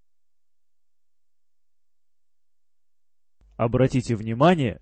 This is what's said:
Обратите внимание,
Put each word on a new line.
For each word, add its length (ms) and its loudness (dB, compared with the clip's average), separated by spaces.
Обратите 600 0
внимание, 640 0